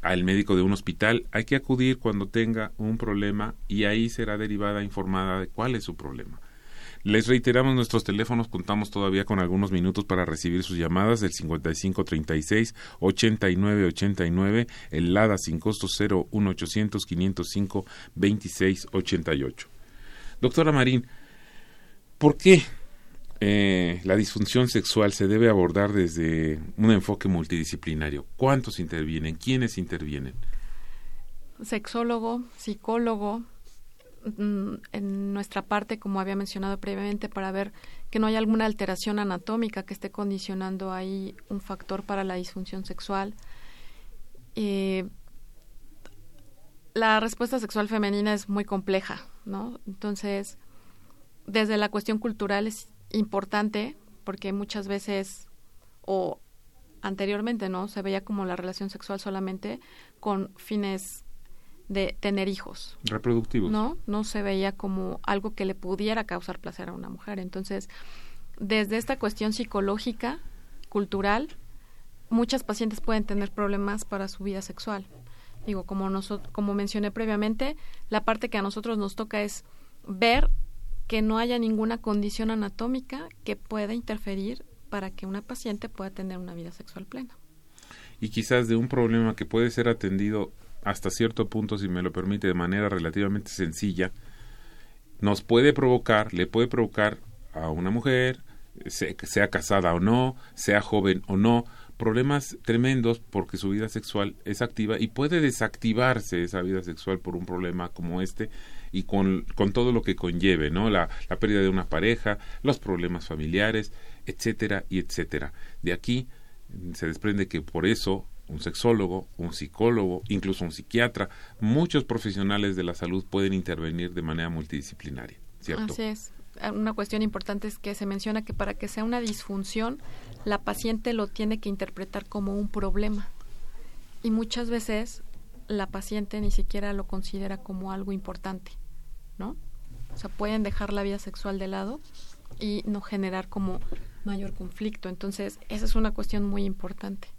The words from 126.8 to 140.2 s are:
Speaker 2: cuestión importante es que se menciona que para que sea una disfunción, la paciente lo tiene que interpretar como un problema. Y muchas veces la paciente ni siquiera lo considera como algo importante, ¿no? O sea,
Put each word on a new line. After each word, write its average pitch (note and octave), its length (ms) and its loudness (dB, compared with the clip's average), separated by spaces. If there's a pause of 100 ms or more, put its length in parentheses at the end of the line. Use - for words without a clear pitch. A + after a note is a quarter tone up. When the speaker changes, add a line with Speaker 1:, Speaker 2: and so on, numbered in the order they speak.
Speaker 2:
cuestión G#3+ 300 -2
importante G#3 480 -2
es G3 100 -12
que G3+ 160 -6
se G3+ 100 -6
menciona G#3 380 -2
que - 100 -8
para G3+ 200 -2
que G3+ 160 -6
sea A3 160 -4
una A#3+ 160 0
disfunción, A3 800 -4 (440)
la G#3 160 0
paciente A3+ 540 -2
lo G#3+ 140 0
tiene G#3+ 340 -2
que - 80 -4
interpretar G3 580 -6
como G3 300 -2
un G3+ 100 0
problema. G#3 640 2 (920)
Y A3+ 100 0
muchas A3+ 380 0
veces A3 540 -2 (460)
la G3+ 180 0
paciente G#3 540 -4
ni G#3 100 6
siquiera G3+ 400 4
lo G3 160 -2
considera G3 480 -2
como F#3+ 380 -8
algo F#3+ 180 -6
importante, F#3+ 640 -8 (640)
¿no? A3 180 -6 (580)
O - 40 -8
sea, G3 120 -6